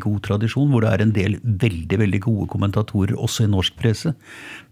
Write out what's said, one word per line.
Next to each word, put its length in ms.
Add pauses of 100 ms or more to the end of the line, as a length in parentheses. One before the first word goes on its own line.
god 180
tradisjon, 480
hvor 160
det 60
er 100
en 80
del 320
veldig, 560
veldig 220
gode 320
kommentatorer, 680
også 300
i 20
norsk 240
presse. 400 (580)